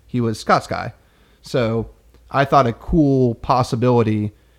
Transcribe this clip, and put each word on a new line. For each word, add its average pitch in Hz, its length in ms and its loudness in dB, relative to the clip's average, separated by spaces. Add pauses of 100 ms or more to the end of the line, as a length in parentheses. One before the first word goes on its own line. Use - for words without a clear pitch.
He 123 160 -4
was 113 180 -2
Scott's - 280 0
guy. 90 260 -8 (480)
So 113 480 -4 (420)
I 139 140 0
thought 139 220 4
a 120 60 -2
cool 135 600 2
possibility, 120 960 0 (280)